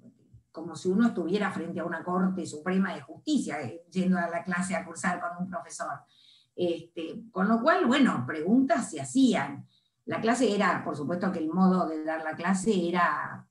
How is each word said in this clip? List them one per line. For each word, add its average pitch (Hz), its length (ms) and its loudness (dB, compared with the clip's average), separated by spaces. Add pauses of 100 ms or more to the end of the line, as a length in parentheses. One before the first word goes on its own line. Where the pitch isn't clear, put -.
(520)
como 160 260 -10
si - 100 -4
uno 220 200 4
estuviera 190 440 0
frente 165 300 -6
a 170 40 -4
una 165 160 -6
corte 185 440 0
suprema 175 480 -2
de 147 80 -10
justicia, 156 600 -4
eh, - 300 -12
yendo 185 260 2
a 170 120 0
la 170 120 -4
clase 180 320 -4
a 160 120 -4
cursar 180 340 -4
con - 240 -6
un 185 60 -6
profesor. 160 500 -8 (560)
Este, 165 760 -4
con 196 200 0
lo 226 120 4
cual, 330 260 4
bueno, 233 380 4
preguntas 226 640 2
se 139 120 -8
hacían. 214 680 2 (380)
La - 160 -4
clase 226 340 2
era, 190 300 2
por 160 100 -4
supuesto 175 340 -2
que 165 100 -4
el 156 100 -2
modo 180 400 6
de 156 160 -6
dar 160 180 -2
la 156 140 -6
clase 185 500 2
era 170 640 -2